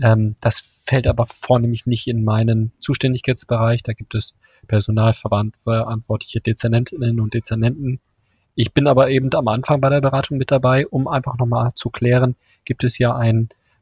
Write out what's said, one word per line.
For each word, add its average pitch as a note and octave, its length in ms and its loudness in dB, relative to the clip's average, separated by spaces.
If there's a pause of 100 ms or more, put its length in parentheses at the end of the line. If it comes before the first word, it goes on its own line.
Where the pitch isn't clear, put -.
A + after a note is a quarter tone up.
Ähm, A2 400 4
das - 180 -2 (260)
fällt B2+ 220 0
aber A#2 180 2
vornehmlich A#2+ 600 0
nicht A#2+ 220 -2
in A#2 160 -2
meinen A2 560 2
Zuständigkeitsbereich. A#2+ 1040 -2
Da A2+ 100 -6
gibt - 220 -12
es - 180 -6 (340)
Personalverantwortliche A2 1700 -2
Dezernentinnen A#2 800 -2
und G#2+ 140 -2
Dezernenten. B2 640 -2 (560)
Ich A2+ 180 -2
bin C#3+ 140 2
aber C3 220 6
eben C3+ 240 0
am C#3 140 0
Anfang C3 340 0
bei C3+ 80 2
der C#3+ 120 2
Beratung C3+ 360 -2
mit C3 140 -4
dabei, C3 360 2
um C3+ 200 -2
einfach C3 300 -4
nochmal A#2+ 380 0
zu - 140 -8
klären, B2 460 2 (300)
gibt - 180 -4
es B2 120 -2
hier B2 200 0
ein A2+ 340 2 (320)